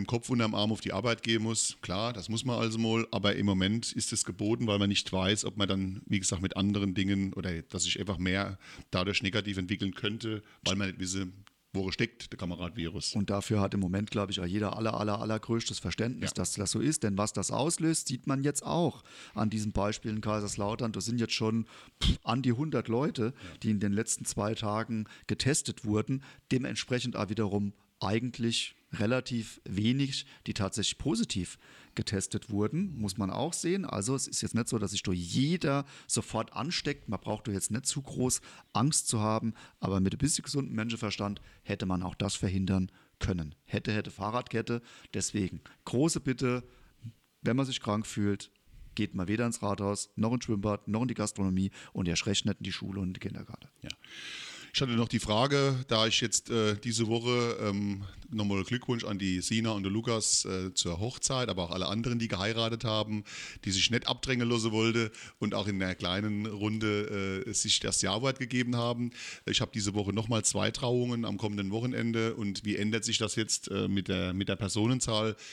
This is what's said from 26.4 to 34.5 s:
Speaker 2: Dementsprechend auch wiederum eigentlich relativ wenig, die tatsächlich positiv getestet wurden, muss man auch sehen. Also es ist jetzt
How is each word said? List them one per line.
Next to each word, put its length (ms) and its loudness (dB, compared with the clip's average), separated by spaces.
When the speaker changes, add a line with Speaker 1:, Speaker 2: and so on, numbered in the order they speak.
Speaker 2:
Dementsprechend 640 0
auch 140 0
wiederum 440 0
eigentlich 760 0
relativ 720 0
wenig, 600 2
die 60 -2
tatsächlich 440 -2
positiv 600 -2
getestet 540 -2
wurden, 480 0
muss 200 -4
man 120 0
auch 240 -2
sehen. 320 0
Also 300 -2
es 120 -2
ist 140 -4
jetzt 140 -2